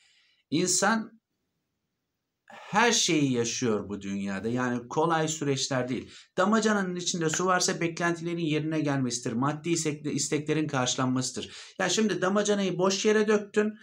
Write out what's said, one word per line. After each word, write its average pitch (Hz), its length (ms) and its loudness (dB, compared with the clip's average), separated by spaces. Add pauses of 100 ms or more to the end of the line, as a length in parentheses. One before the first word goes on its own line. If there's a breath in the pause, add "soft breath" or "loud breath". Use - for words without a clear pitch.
(500 soft breath)
İnsan 190 720 0 (1300)
her 226 460 2
şeyi 147 400 2
yaşıyor 117 560 0
bu 98 120 -8
dünyada. 98 480 -4
Yani 120 400 -2
kolay 160 400 0
süreçler 135 600 -2
değil. 110 220 -6 (260 loud breath)
Damacananın 202 600 2
içinde 170 340 -2
su 180 160 0
varsa 180 340 2
beklentilerin 170 580 -2
yerine 156 420 0
gelmesidir. 135 520 -2
Maddi 147 380 0
istek-, 156 360 -2
isteklerin 151 600 -2
karşılanmasıdır. 127 840 -2 (260 loud breath)
Ya 185 100 0
şimdi 196 340 0
damacanayı 202 560 0
boş 190 260 2
yere 214 240 4
döktün, 214 540 2